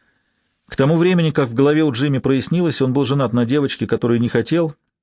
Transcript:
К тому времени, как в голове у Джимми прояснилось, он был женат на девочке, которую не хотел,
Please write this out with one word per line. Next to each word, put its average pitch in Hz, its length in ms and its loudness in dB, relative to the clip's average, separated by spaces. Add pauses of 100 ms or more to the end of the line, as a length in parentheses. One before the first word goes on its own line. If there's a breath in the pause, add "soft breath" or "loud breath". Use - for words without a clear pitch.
(680 soft breath)
К - 100 -18
тому 143 180 2
времени, 170 360 2
как 139 180 0
в 113 40 -12
голове 147 300 2
у 151 80 0
Джимми 131 280 -2
прояснилось, 139 640 0
он 127 120 0
был 139 100 2
женат 127 300 -2
на 120 120 2
девочке, 135 400 -2
которую 117 360 0
не 120 80 -2
хотел, 156 440 -2 (300)